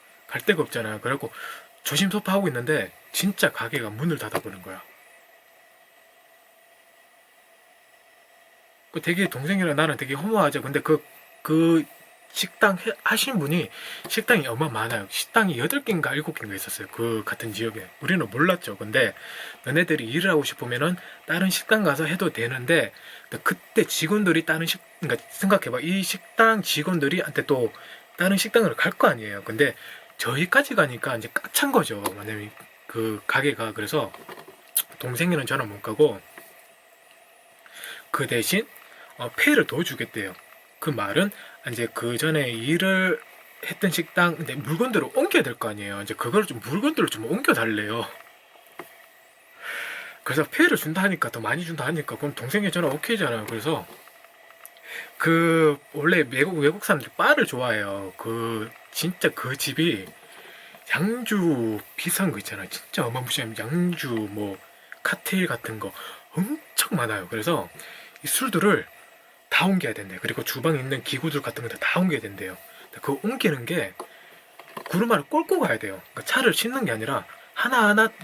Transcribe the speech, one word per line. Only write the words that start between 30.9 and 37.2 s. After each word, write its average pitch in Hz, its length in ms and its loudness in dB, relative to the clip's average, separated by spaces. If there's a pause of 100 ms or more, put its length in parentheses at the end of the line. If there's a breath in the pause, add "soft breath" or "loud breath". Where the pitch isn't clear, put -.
이제 113 160 -8
까찬 - 400 -2
거죠. 117 300 2 (140)
왜냐면 104 340 -10 (360)
그 110 400 -4
가게가. 131 460 0
그래서 107 400 -4 (840)
동생이는 131 480 -2
저는 131 220 -2
못 104 140 -14
가고 113 380 2 (1900 loud breath)